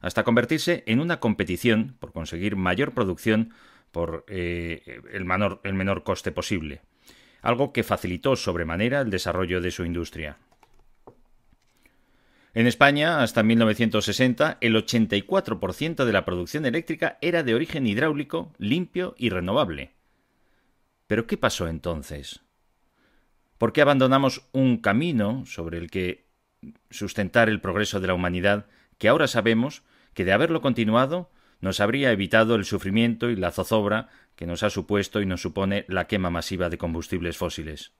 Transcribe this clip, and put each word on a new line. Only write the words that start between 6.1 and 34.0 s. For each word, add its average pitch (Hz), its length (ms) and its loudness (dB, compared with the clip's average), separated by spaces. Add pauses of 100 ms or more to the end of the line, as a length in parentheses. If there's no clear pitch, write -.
posible, 78 480 -6 (600)
algo 120 300 0
que 110 120 -2
facilitó 95 520 -2
sobremanera 90 640 -2
el 127 100 -2
desarrollo 90 520 -2
de 90 100 -2
su 87 140 -6
industria. 82 520 -8 (2250)
En 117 140 4
España, 143 560 4
hasta 113 180 2
mil 110 160 6
novecientos 107 460 2
sesenta, 127 560 2
el 113 160 4
ochenta 110 400 2
y 101 60 2
cuatro 139 400 -2
por 98 120 -4
ciento 147 320 -2
de 117 60 2
la 95 140 2
producción 92 400 -4
eléctrica 160 560 -2
era 170 200 0
de 120 140 2
origen 143 320 -2
hidráulico, 147 680 -2
limpio 170 600 -2
y 117 120 0
renovable. 92 640 -2 (1120)
¿Pero 110 180 0
qué 196 120 -4
pasó 95 320 -2
entonces? 78 720 -8 (1160)
¿Por 113 160 0
qué 151 100 4
abandonamos 135 680 4
un 131 240 4
camino 117 680 0
sobre 85 320 -8
el 85 140 -10
que 90 340 -4 (640)
sustentar 107 580 0
el 107 140 0
progreso 101 380 -2
de 92 80 -4
la 92 80 2
humanidad 90 500 0 (320)
que 104 100 2
ahora 135 200 4
sabemos 117 560 0 (320)
que, 95 100 -2
de 92 80 4
haberlo 160 280 2
continuado, 131 680 0 (300)
nos 92 200 -4
habría 123 320 2
evitado 110 440 4
el 101 100 0
sufrimiento 113 640 0
y 120 60 0
la 90 160 0
zozobra 107 580 0 (260)